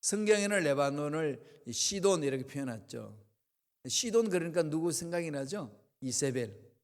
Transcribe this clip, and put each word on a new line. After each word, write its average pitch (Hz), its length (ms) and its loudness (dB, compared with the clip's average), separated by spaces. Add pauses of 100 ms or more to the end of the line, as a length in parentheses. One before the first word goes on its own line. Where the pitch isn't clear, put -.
성경에는 208 640 2
레바논을 147 1000 0
이 120 60 -8
시돈 185 520 2
이렇게 131 200 0
표현했죠. 117 720 -8 (720)
시돈 226 440 2
그러니까 170 320 2
누구 160 280 0
생각이 170 400 -4
나죠? 143 480 -6 (220)
이세벨. 127 680 -4 (140)